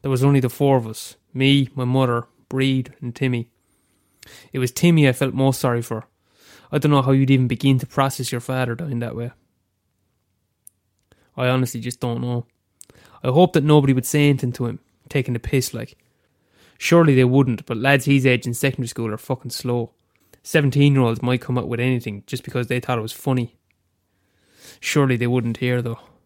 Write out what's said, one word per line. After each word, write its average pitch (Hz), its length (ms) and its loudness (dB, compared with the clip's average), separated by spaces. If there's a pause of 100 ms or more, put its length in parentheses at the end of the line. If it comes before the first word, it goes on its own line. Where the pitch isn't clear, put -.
There 139 60 -4
was 131 120 0
only 139 180 4
the 123 100 -2
four 139 260 2
of 113 100 0
us, - 300 -16 (160)
me, 135 420 2
my 127 120 -4
mother, 123 400 0 (240)
Breed, 131 500 -2
and 120 160 -10
Timmy. 123 320 -4 (1040)
It 135 60 -6
was 123 120 0
Timmy 160 380 4
I 123 60 2
felt 131 180 -2
most 135 260 0
sorry 120 220 -2
for. 113 240 -10 (640)
I 143 60 -4
don't 147 140 2
know 143 100 4
how 131 120 0
you'd 135 180 2
even 127 180 4
begin 131 300 2
to - 80 -4
process 135 440 -4
your 120 120 -6
father 127 320 -4
dying 127 240 -8
that 117 180 -8
way. 117 140 -10 (2000)
I 127 100 0
honestly 127 320 -2
just 120 200 -10
don't 123 200 -4
know. 120 240 -4 (760)
I 127 60 -2
hope 170 260 4
that 143 100 2
nobody 143 300 6
would 127 100 -2
say 147 240 2
anything 131 240 0
to 123 140 -6
him, 107 140 -10 (280)
taking 131 240 -4
the 117 80 -4
piss, - 320 -2
like. - 240 -12 (800)
Surely 165 380 4
they 127 100 6
wouldn't, 127 400 2
but 113 140 -8
lads 135 260 2
his 139 220 2
age 123 200 2
in 120 60 -6
secondary 123 360 -4
school 113 220 -6
are 107 60 -6
fucking 123 360 -8
slow. 120 400 -6 (500)
Seventeen-year-olds 135 800 2
might 123 180 0
come 123 160 -4
up 120 80 -2
with 117 160 -6
anything 120 460 -4
just - 180 -10
because 123 220 -6
they 123 120 -4
thought 120 200 -4
it - 20 -4
was 110 120 -10
funny. 127 440 -4 (1200)
Surely 131 360 0
they 120 100 -2
wouldn't 117 300 -2
hear, 123 240 -2
though. 117 200 -8 (240)